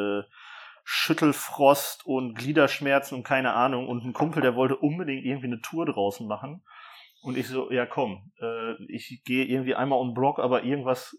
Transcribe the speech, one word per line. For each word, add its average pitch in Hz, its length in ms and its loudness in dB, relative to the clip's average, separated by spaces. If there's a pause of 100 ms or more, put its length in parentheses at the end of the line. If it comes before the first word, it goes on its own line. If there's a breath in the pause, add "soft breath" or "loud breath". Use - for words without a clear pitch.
(200)
äh, 101 40 -4 (640 loud breath)
Schüttelfrost - 1200 4
und 127 300 -2
Gliederschmerzen 139 800 2
und 123 60 -8
keine 131 300 0
Ahnung 127 340 2
und 120 160 -4
ein 127 100 -6
Kumpel, 156 280 0
der 127 140 4
wollte 131 200 2
unbedingt 147 480 -2
irgendwie 135 240 -4
eine 120 140 -4
Tour 165 240 -4
draußen 104 420 -2
machen 135 340 -8 (600 loud breath)
und 131 160 -6
ich 123 100 -2
so, 131 240 -4
ja 151 140 0
komm, 104 560 -4
äh, 113 320 -6 (160)
ich - 360 -14
gehe 127 200 0
irgendwie 127 300 -2
einmal 135 240 2
um 127 100 -2
den 117 40 -6
Block, 135 260 0
aber 123 240 2
irgendwas 127 560 -2